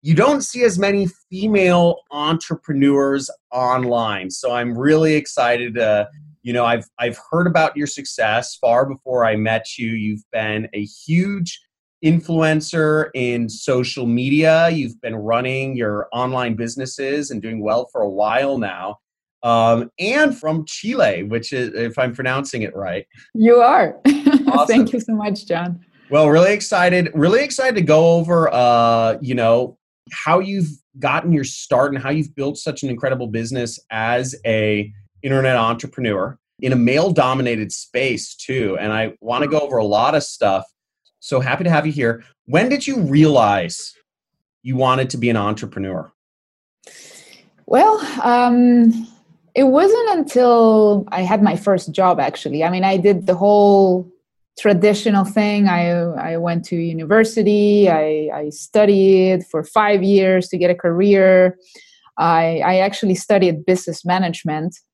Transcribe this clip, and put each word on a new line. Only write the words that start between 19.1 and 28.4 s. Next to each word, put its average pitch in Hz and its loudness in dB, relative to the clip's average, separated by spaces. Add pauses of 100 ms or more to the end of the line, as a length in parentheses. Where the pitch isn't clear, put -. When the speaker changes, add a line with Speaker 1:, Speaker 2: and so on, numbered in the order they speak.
Speaker 1:
Um, 117 2
and 277 0
from 156 -4
Chile, 123 -2
which 113 -6
is, 123 -6
if 113 -6
I'm 127 -2
pronouncing 131 -6
it 101 -8
right. 95 -8 (280)
Speaker 2:
You 233 6
are. 240 2
<laughs> 285 4 (340)
Speaker 1:
Awesome. - 2
Speaker 2:
Thank 233 2
you 240 -4
so 226 -4
much, 208 -6
John. 175 -4 (320)
Speaker 1:
Well, 151 4
really 180 6
excited, 180 0
really 185 2
excited 262 -2
to 196 -2
go 160 4
over, 165 0